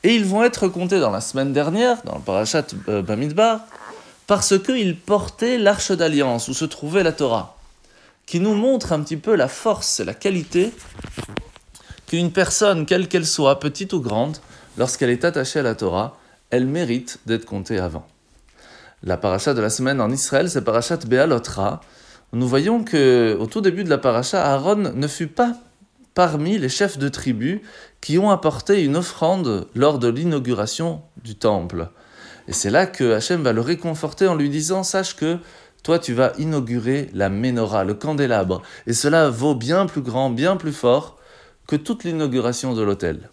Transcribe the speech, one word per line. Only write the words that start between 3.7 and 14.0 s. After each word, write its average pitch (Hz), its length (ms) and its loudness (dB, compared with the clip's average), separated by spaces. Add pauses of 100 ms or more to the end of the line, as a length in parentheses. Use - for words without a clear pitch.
parce 196 340 4
qu'ils 196 360 0
portaient 220 600 0
l'arche 202 340 2
d'alliance, 143 580 0
où 131 40 -6
se 160 120 -4
trouvait 160 380 -2
la 160 100 2
Torah, 113 440 -2 (680)
qui 170 160 -2
nous 208 140 2
montre 240 360 2
un 151 100 0
petit 151 160 -6
peu 208 180 2
la 131 120 4
force - 540 -2
et - 20 -4
la - 100 -6
qualité 190 600 -2 (1300)
qu'une 170 260 0
personne, 185 520 2
quelle 185 220 0
qu'elle 170 180 0
soit, 139 360 2
petite 147 320 -4
ou 165 80 0